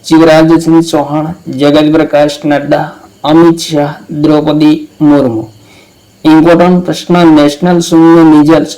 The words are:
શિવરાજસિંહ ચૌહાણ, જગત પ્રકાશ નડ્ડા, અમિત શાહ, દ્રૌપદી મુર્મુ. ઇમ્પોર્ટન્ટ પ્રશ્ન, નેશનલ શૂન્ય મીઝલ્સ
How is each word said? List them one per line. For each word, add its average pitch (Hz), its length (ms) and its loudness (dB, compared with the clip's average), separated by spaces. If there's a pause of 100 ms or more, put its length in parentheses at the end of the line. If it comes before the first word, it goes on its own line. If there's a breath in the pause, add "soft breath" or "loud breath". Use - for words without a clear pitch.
શિવરાજસિંહ 160 720 2
ચૌહાણ, 156 680 -6
જગત 147 420 0
પ્રકાશ 147 380 0 (140)
નડ્ડા, 147 460 -4 (320)
અમિત 165 360 2
શાહ, 147 360 -6 (160)
દ્રૌપદી 151 760 -2 (140)
મુર્મુ. 131 480 -2 (760 soft breath)
ઇમ્પોર્ટન્ટ 175 600 2
પ્રશ્ન, 170 420 -2
નેશનલ 156 520 0
શૂન્ય 165 440 2
મીઝલ્સ 156 540 2